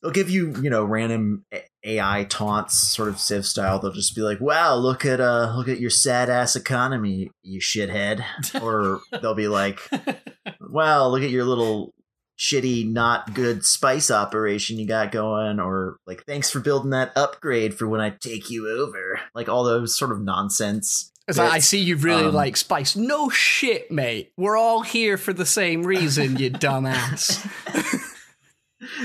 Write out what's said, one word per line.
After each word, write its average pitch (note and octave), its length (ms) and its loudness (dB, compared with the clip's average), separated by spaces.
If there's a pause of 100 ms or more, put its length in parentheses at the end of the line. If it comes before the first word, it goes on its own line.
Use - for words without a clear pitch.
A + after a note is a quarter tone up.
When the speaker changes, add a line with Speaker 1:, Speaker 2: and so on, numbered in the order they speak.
Speaker 1:
they'll E3 100 -6
give E3+ 180 0
you, F3+ 320 0
you C#3+ 80 0
know, A2 160 2
random A2 580 0 (100)
A-, F#2 100 -10 (200)
A A2 160 -2
I G2+ 300 0
taunts, G#2 500 0
sort - 300 0
of G2 100 -6
Civ G2+ 260 -2
style. G2 340 0
They'll G2 120 -4
just G2+ 240 -4
be A2 60 -4
like, G#2 180 -2
"Wow, D3+ 360 2
look B2+ 300 0
at, B2+ 140 2
uh, A#2+ 380 2
look B2 100 -4
at B2+ 140 -2
your A#2+ 80 0
sad B2 400 2
ass B2 260 2
economy, A#2 760 -2 (140)
you F#2+ 160 -10
shithead." G2+ 640 -2 (320)
Speaker 2:
<laughs> C3+ 80 -4
Speaker 1:
Or G#2 380 0 (200)
they'll A2 140 0
be G#2 140 0
like, G2 320 0 (420)
Speaker 2:
<laughs> - 380 -16
Speaker 1:
"Wow, D3+ 460 4
look C3 160 2
at C#3+ 60 -2
your B2 140 0
little A#2 500 0 (460)
shitty, B2+ 480 0
not A#2 460 0
good A#2+ 320 0
spice - 460 2
operation G#2+ 680 0
you A2 80 -6
got G#2+ 260 0
going," G#2+ 480 -2
or F#2+ 460 -2
like, F2+ 220 -14
"Thanks C#3+ 240 -2
for C#3 80 -2
building C#3 320 0
that C3 240 0
upgrade B2 580 0
for A2 140 -4
when A2 140 0
I G#2+ 100 0
take A2+ 400 -10
you A2 180 -6
over." A2 500 -4 (140)
Like, A#2 160 -6
all B2 140 2
those A#2+ 340 2
sort C3+ 140 -2
of G#2 100 -4
nonsense G2+ 880 -2 (160)
Speaker 3:
It's D#3 120 -2
like, E3+ 120 6
"I E3 60 6
Speaker 1:
bits. D3+ 80 4
Speaker 3:
see G3+ 140 4
you F3 160 2
really D#3+ 300 4
Speaker 1:
Um, D3+ 100 2
Speaker 3:
like C#3+ 200 2
spice." C#3+ 400 0
No C4+ 340 0
shit, - 600 2
mate. B2 480 -2
We're G#3 200 2
all A3+ 260 4
here A3 340 2
for G3 160 -2
the F3 140 -2
same E3+ 360 2
reason, D3+ 540 2
you C3 140 0
<laughs> - 0 -
dumbass. C3 920 0 (240)
Speaker 1:
<laughs> - 480 -4 (920)